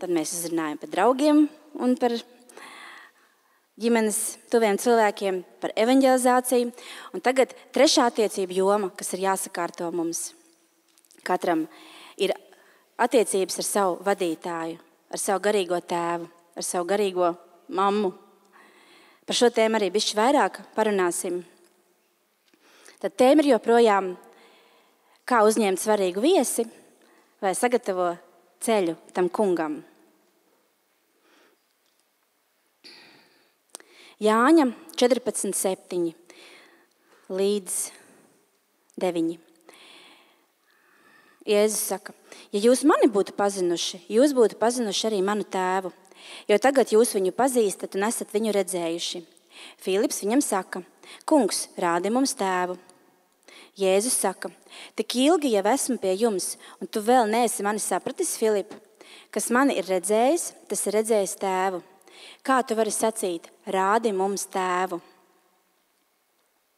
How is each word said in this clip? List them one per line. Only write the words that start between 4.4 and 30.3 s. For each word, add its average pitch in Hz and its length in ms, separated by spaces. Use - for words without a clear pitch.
tuviem 220 320
cilvēkiem, 208 600
par - 160
evanģelizāciju. 254 960
Un 370 80
tagad 254 320
trešā 277 320
attiecība 196 480
joma, 196 400
kas - 160
ir 185 140
jāsakārto 175 680
mums 165 380
katram, 175 380
ir 190 160
attiecības 202 640
ar - 80
savu 190 400
vadītāju, 170 720
ar 180 80
savu 190 240
garīgo 185 380
tēvu, 170 380
ar 180 140
savu 175 180
garīgo 185 460
mammu. 196 460
Par - 80
šo 240 160
tēmu 220 240
arī 196 160
bišķi 208 240
vairāk 220 460
parunāsim. 185 680
Tad - 240
tēma 285 240
ir 285 80
joprojām, 208 640
kā 233 160
uzņemt 208 400
svarīgu 202 400
viesi 285 400
vai 190 120
sagatavo 196 580
ceļu 185 320
tam 180 160
kungam. 165 480